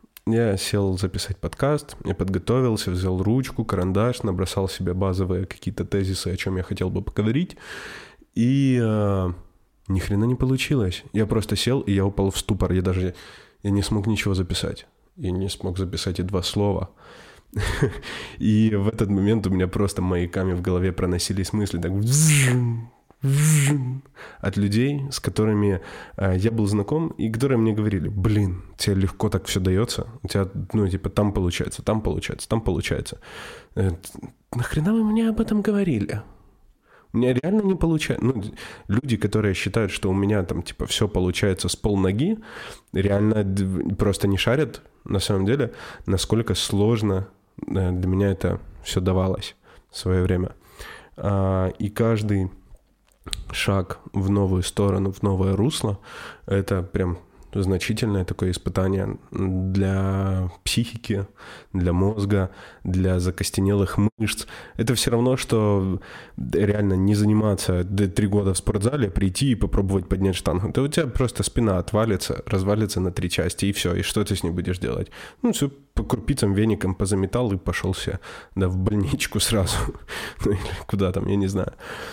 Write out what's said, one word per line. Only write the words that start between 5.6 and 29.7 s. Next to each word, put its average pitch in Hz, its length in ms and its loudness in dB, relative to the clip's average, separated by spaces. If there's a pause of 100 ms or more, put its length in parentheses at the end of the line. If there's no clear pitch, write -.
тезисы, 95 440 0
о 92 60 -2
чём 92 220 -2
я 90 60 -2
хотел 98 260 -2
бы - 140 -2
поговорить. 123 540 0 (760)
И, 131 480 4
а, 101 520 2 (540)
ни 95 120 2
хрена 101 260 0
не 127 100 2
получилось. 127 680 0 (100)
Я 107 140 2
просто 107 280 0
сел, 131 260 2
и 101 120 0
я 98 120 4
упал 98 260 0
в - 60 -6
ступор. 95 340 0
Я 92 100 4
даже, 92 320 0 (480)
я 101 100 0
не 101 120 2
смог 107 240 0
ничего 101 260 0
записать. - 540 -2 (280)
Я 92 160 -4
не 95 180 -2
смог 92 280 -6
записать 95 420 -4
и - 40 -2
два 95 180 0
слова. 101 480 0 (640)
<laughs> - 880 -4
И 107 360 4
в 98 120 2
этот 110 220 0
момент 101 380 2
у - 20 0
меня 92 180 2
просто 95 340 0
маяками 92 520 0
в 90 80 -2
голове 90 300 2
проносились 92 600 -2
мысли, 101 260 -2
так 85 120 -2
вжжм, 123 1000 2 (320)
вжжм, 139 800 2 (380)
от 98 180 -2
людей, 123 520 2
с - 100 -8
которыми, 104 600 2 (360)
э, 92 200 2
я 110 140 2
был 110 160 2
знаком, 123 420 0
и 110 200 -4
которые 123 280 0
мне 113 160 4
говорили: 101 360 0
«Блин, 101 540 0 (140)
тебе 101 180 0
легко 95 340 0
так 92 160 -2
всё - 140 -2
даётся, 95 480 0 (160)